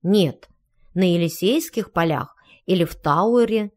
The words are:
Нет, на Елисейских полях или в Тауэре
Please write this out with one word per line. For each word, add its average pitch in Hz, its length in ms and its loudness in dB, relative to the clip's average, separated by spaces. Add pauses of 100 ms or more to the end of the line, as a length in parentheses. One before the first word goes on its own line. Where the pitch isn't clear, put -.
Нет, 175 460 0 (460)
на 180 180 2
Елисейских 190 800 -2
полях 156 440 -4 (300)
или 180 180 2
в - 100 -8
Тауэре 208 840 0